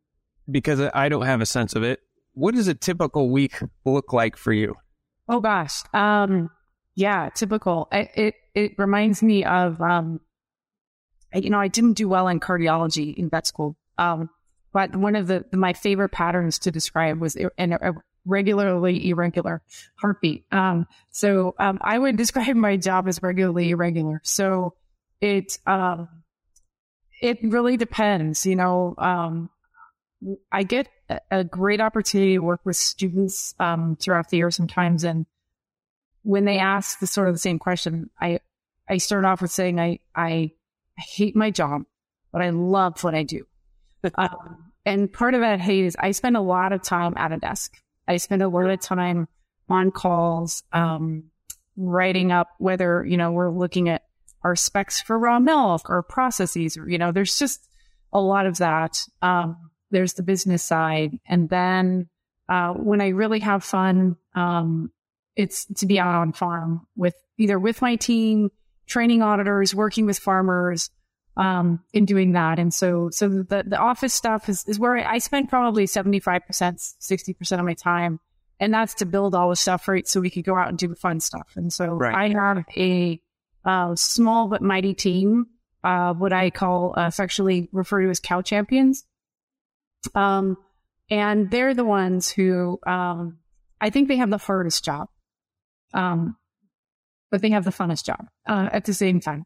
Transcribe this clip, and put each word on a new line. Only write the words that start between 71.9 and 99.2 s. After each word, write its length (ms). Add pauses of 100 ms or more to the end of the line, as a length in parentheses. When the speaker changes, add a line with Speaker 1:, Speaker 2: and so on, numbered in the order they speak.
Speaker 2:
in 120
doing 260
that. 280
And 140
so, 380
so 180
the, 360
the 120
office 360
stuff 360
is, 180
is 120
where 180
I, 160
I 60
spend 300
probably 360
seventy-five 640
percent, 320
sixty 540
percent 260
of 60
my 80
time. 460 (400)
And 140
that's 220
to 100
build 300
all 140
the 60
stuff, 320
right? 200
So 120
we 100
could 160
go 120
out 120
and 80
do 100
the 80
fun 240
stuff. 360
And 160
so 160
Speaker 1:
Right. 280
Speaker 2:
I 140
have 340 (120)
a, 460 (440)
uh, 300
small 520
but 140
mighty 320
team, 520 (380)
uh, 300
what 200
I 160
call, 480
uh, 80
affectionately 640
refer 300
to 80
as 100
cow 220
champions. 640 (1080)
Um, 440 (520)
and 400
they're 240
the 120
ones 440
who, 560
um, 520 (420)
I 100
think 180
they 100
have 120
the 80
hardest 460
job. 240 (840)
Um, 420 (960)
but 100
they 80
have 160
the 60
funnest 340
job, 220 (200)
uh, 240
at 140
the 80
same 260
time, 260